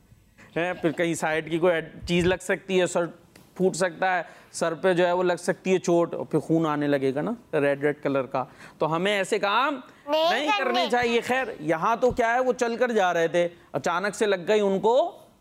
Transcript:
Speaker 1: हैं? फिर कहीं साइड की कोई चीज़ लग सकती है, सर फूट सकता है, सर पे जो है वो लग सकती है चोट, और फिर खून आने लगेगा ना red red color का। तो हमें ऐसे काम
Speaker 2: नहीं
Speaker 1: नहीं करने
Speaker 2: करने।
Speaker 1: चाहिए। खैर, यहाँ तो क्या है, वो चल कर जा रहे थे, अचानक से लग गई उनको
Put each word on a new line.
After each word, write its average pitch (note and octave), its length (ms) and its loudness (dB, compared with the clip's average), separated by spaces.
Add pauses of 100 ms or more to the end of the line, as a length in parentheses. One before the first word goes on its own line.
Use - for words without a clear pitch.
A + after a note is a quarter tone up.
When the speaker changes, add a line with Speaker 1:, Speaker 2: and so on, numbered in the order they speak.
(600)
Speaker 1:
हैं? F3 140 -2
फिर E3+ 180 -2
कहीं E3+ 220 -2
साइड D#3+ 360 -4
की E3+ 80 -2
कोई E3 220 2
चीज़ F3 460 -2
लग F3+ 120 2
सकती F#3+ 400 -4
है, F3+ 80 4
सर E3+ 220 -2 (500)
फूट F#3 160 2
सकता F3+ 380 -2
है, E3+ 140 -2 (260)
सर E3 220 -2
पे F3 200 2
जो F3 120 4
है F3 80 2
वो F#3 80 0
लग F3 140 2
सकती F#3 360 -2
है F#3 60 4
चोट, E3+ 360 2
और C3+ 100 -6
फिर D3 160 0
खून E3 260 0
आने D3 220 0
लगेगा C#3 340 0
ना A3 140 -4 (180)
red C#3+ 300 0
red D3 160 0
color C#3 220 0
का। B2+ 300 -6 (280)
तो D#3+ 60 2
हमें F#3+ 340 0
ऐसे G3+ 180 -2
काम B3+ 440 0 (280)
Speaker 2:
नहीं D#4+ 200 2
Speaker 1:
नहीं D4 180 -2
करने G4+ 160 0
Speaker 2:
करने। F4+ 240 0
Speaker 1:
चाहिए। A#3+ 320 2
खैर, B3+ 400 -4
यहाँ E3 380 0
तो B3 120 4
क्या A#3 220 0
है, B3 80 2
वो B3+ 120 0
चल A#3 240 -2
कर A#3+ 160 0
जा F#3 200 2
रहे E3 160 2
थे, F3 220 0 (240)
अचानक F3+ 400 -2
से A3 120 -2
लग F#3 200 0
गई G#3+ 140 4
उनको G#3 640 2 (160)